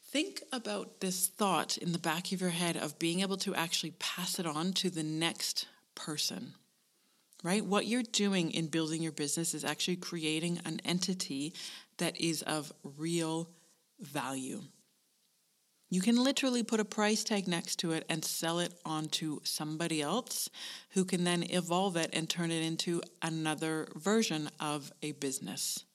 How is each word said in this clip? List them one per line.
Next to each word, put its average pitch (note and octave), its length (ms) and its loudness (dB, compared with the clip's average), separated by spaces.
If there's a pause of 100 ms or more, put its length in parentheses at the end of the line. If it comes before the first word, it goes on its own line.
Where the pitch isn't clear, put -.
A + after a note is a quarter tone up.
(100)
think F4 320 -2 (100)
about G#3 460 -6
this F#3 300 0
thought - 500 2
in F3 140 0
the F3 80 0
back E3+ 320 0
of F3+ 80 -2
your F3+ 100 2
head E3+ 260 2
of D3+ 220 -4
being E3+ 220 2
able G3 160 2
to F#3+ 180 -2
actually E3+ 460 0
pass - 400 -2
it E3+ 60 -2
on E3 260 0
to F#3 180 2
the D#3+ 140 -2
next D#3+ 640 0 (260)
person, - 600 -4 (920)
right? G3 200 2
What G3 240 2
you're A#3+ 160 2
doing G3 480 4
in E3 160 0
building D#3+ 340 0
your D#3+ 80 0
business D3+ 420 -2
is D3+ 120 -4
actually D3+ 320 0
creating E3+ 680 -2
an E3 200 -2
entity F3 720 -2 (440)
that - 220 -2
is D#3+ 220 2
of D3+ 300 -2 (240)
real E3 520 0 (500)
value. D3+ 640 -4 (1300)
You F#3 100 2
can A#3 220 6
literally C4 400 2
put A3 160 2
a G#3+ 60 4
price G#3+ 400 2
tag G3 240 0
next E3+ 320 -2
to E3+ 100 0
it D#3+ 180 0
and D#3+ 160 0
sell E3+ 360 0
it F3 120 -2 (120)
on D#3 240 -2
to D3+ 340 -2
somebody D#3 580 -2
else F3+ 480 -2 (420)
who F#3+ 140 4
can F3+ 200 2
then F3 180 4
evolve F3+ 540 2
it E3 160 2
and D#3+ 180 -2
turn E3+ 220 0
it E3 100 0
into E3 400 0 (180)
another D#3+ 760 0
version E3 520 2 (120)
of D3 320 -2 (100)
a D3+ 80 -2
business. C#3 760 -4 (100)